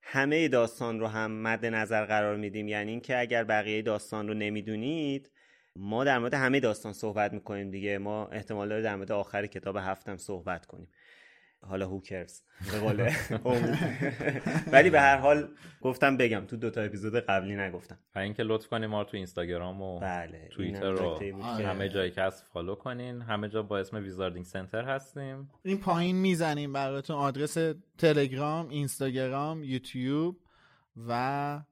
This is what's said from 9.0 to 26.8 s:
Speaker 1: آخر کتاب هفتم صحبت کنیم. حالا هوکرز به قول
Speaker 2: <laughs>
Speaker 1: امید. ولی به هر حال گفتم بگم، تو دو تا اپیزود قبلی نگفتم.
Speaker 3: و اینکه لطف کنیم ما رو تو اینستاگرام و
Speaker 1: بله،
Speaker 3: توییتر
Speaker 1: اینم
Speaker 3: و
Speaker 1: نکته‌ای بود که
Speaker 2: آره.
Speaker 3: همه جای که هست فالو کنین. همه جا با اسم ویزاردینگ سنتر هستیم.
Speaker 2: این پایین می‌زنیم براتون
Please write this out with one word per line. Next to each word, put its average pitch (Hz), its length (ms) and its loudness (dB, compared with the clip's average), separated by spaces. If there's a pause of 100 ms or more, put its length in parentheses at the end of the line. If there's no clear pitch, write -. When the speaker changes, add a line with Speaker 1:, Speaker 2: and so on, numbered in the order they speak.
Speaker 1:
آخر 101 340 -2
کتاب 98 320 -6
هفتم 95 400 -6
صحبت 90 480 -8
کنیم. - 220 -18 (760)
حالا 95 240 -4
هوکرز 95 540 -8 (300)
به 107 80 -2
قول 104 220 2
Speaker 2:
<laughs> 117 100 4 (340)
Speaker 1:
امید. 120 320 4 (920)
ولی 156 180 12
به 156 120 8
هر 139 160 8
حال 143 320 6 (320)
گفتم 131 360 4
بگم، 110 280 4
تو 117 120 -10
دو 113 120 -2
تا 110 120 -4
اپیزود 104 340 -4
قبلی 98 400 0
نگفتم. 92 420 -6 (180)
Speaker 3:
و 98 40 -4
اینکه 104 240 -4
لطف 110 240 0
کنیم 110 220 -4
ما 104 120 -2
رو 98 80 -4
تو 107 80 -8
اینستاگرام 90 640 -6
و 92 180 -8
Speaker 1:
بله، 87 520 -8
Speaker 3:
توییتر 98 340 -4
Speaker 1:
اینم 92 200 0
Speaker 3:
و 82 80 -2
Speaker 1:
نکته‌ای 98 180 -6
بود 95 100 -10
که 110 60 -8
Speaker 2:
آره. 110 200 -4
Speaker 3:
همه 98 220 -2
جای 92 220 -2
که 95 100 -4
هست 95 320 -2
فالو 90 220 -6
کنین. 123 460 -10
همه 107 280 -4
جا 107 140 -2
با 101 160 -2
اسم 98 180 -6
ویزاردینگ 92 480 -6
سنتر 98 380 -6
هستیم. 139 680 -8 (140)
Speaker 2:
این 196 140 -2
پایین 185 380 2
می‌زنیم 160 580 2
براتون 139 420 -2